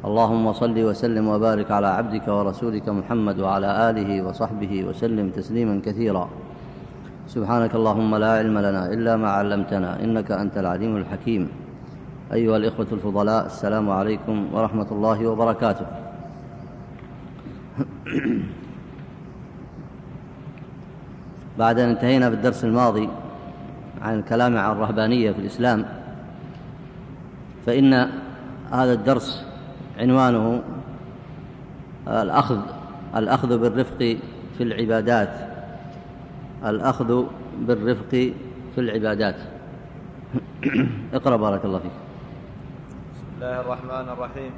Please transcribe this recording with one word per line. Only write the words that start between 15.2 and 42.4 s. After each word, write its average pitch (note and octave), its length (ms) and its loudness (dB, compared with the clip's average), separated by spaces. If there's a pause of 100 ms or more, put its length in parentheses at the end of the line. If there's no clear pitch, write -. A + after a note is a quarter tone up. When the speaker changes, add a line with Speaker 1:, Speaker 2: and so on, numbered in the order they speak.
Speaker 1:
وبركاته. A2 580 2 (2250)
<clears throat> - 320 2 (3250)
بعد A#2 200 6
أن A#2+ 100 6
انتهينا B2 400 6
في A2+ 60 2
الدرس A#2 300 2
الماضي A2 440 4 (920)
عن A2 180 0
الكلام A#2 380 4
عن G#2 140 4
الرهبانية G#2+ 600 4
في G2+ 80 -2
الإسلام، A2 460 2 (1800)
فإن C3+ 280 8 (800)
هذا B2 220 6
الدرس A#2+ 580 2 (480)
عنوانه B2 600 6 (1500)
الأخذ، A2 520 2 (560)
الأخذ A#2+ 420 4
بالرفق A#2 600 2 (400)
في B2 60 -2
العبادات، A2 720 2 (1300)
الأخذ A#2+ 600 2 (340)
بالرفق A2+ 520 0 (640)
في - 20 0
العبادات. G#2+ 580 0 (1080)
<clears throat> - 720 -2
اقرأ B2+ 220 4
بارك G#2 300 2
الله F#2 140 0
فيك. E2+ 120 -6 (1200)